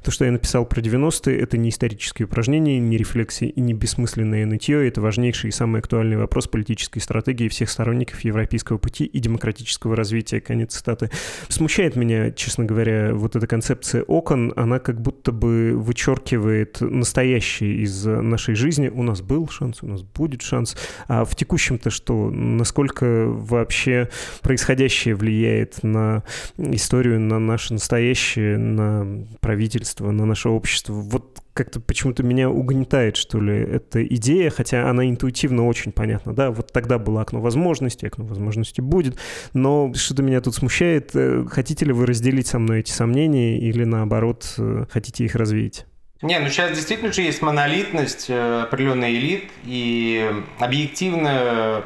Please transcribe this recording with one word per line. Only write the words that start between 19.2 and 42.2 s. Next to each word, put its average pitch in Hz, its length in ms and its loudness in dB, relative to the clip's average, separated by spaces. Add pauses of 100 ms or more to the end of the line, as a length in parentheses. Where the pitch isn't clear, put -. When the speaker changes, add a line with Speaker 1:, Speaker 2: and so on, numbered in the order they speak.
Speaker 1:
был 139 280 0
шанс, - 340 -6
у - 40 -10
нас 98 160 -6
будет 139 400 -4
шанс. 120 340 -2 (320)
А 117 160 2
в - 100 -2
текущем-то 135 560 0
что? 110 400 -2
Насколько 113 1000 0
вообще 117 800 0 (340)
происходящее 131 720 2
влияет 110 680 2
на 110 420 0 (340)
историю, 123 640 2
на 110 180 2
наше 113 360 0
настоящее, 117 840 2
на 107 680 0 (140)
правительство, 107 680 -2
на 107 160 2
наше 110 220 0
общество? - 440 0
Вот 104 500 -6 (120)
как-то 120 260 -4
почему-то 123 420 0
меня 127 280 4
угнетает, 131 680 2
что - 240 0
ли, 104 140 2
эта 113 500 0
идея, 143 460 2
хотя 123 380 0
она 127 200 2
интуитивно 123 580 2
очень - 260 0
понятна, 107 420 -2
да, 131 160 2
вот 113 220 -6
тогда 120 260 2
было 110 220 0
окно 110 200 -4
возможностей, 131 640 0
окно - 180 -8
возможностей 107 580 -4
будет, 143 360 2 (340)
но 135 420 2
что-то 135 280 0
меня 131 180 4
тут 120 140 -2
смущает. 160 600 2
Э, 127 340 2
хотите 135 360 -2
ли 143 80 2
вы 120 140 4
разделить 123 400 2